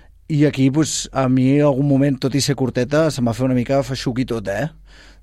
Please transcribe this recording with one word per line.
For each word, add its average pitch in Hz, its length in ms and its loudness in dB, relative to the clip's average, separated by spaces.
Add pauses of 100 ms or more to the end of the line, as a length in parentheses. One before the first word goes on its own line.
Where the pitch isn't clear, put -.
(300)
i 151 160 2
aquí, 135 260 2
pues, - 400 -2
a 131 160 0
mi 131 320 4
en 147 60 4
algun 143 220 2
moment, 139 300 2
tot 131 180 -4
i 139 60 0
ser 139 140 0
curteta, 135 560 0
se'm 123 160 -2
va 113 80 0
fer 120 100 -4
una 131 120 0
mica 135 260 0
feixuc 127 400 -6
i - 20 -8
tot, 113 220 -6
eh? 107 220 -4 (540)